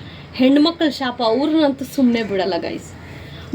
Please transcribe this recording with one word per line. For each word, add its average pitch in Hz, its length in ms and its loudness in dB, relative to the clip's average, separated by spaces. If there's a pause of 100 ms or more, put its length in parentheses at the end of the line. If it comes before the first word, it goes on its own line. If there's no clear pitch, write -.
(340)
ಹೆಣ್ಮಕ್ಳ 294 540 4
ಶಾಪ, 254 340 -4
ಅವ್ರನ್ನಂತೂ 285 600 2
ಸುಮ್ನೆ 240 380 2
ಬಿಡಲ್ಲ 190 360 0
ಗೈಸ್. - 340 -8 (640)